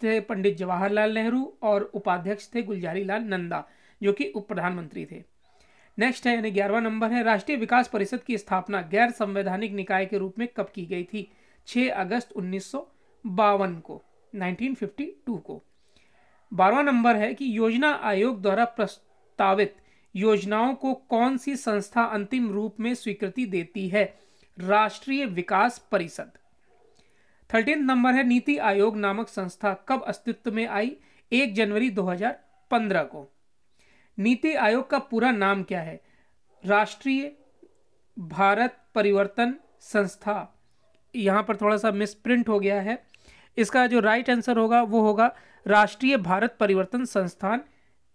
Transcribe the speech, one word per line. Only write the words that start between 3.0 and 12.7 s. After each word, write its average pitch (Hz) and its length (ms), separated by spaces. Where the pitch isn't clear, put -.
लाल 196 180
नंदा, 175 460
जो 202 100
कि - 220
उप 202 120
प्रधानमंत्री 175 580
थे। - 180
नेक्स्ट 247 280
है, 240 80
यानी 220 160
ग्यारहवाँ 202 300
नंबर 220 300
है, 240 120
राष्ट्रीय 226 340
विकास 240 300
परिषद 214 360
की 233 140
स्थापना 196 440
गैर 202 300
संवैधानिक 202 600
निकाय 196 340
के 196 120
रूप 190 220
में 240 80
कब 202 280
की 180 100
गई 175 180
थी? 196 280
छह 247 240
अगस्त 202 400
उन्नीस 185 400